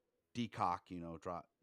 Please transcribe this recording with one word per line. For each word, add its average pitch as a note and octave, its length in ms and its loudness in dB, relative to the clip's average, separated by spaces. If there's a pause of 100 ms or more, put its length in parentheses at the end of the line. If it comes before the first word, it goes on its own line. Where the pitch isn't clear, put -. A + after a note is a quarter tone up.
(360)
decock, G2+ 440 2 (100)
you F2+ 100 -6
know, E2+ 220 -6
drop, E2+ 240 -4 (180)